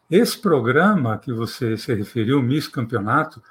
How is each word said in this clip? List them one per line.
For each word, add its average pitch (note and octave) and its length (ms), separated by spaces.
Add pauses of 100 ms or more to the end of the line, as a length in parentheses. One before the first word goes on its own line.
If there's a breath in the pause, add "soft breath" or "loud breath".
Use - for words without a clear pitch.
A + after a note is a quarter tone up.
esse G3+ 300
programa C#3 800
que - 120
você A2+ 460
se - 160
referiu, A2+ 480
Miss C#3 260
Campeonato, A#2+ 840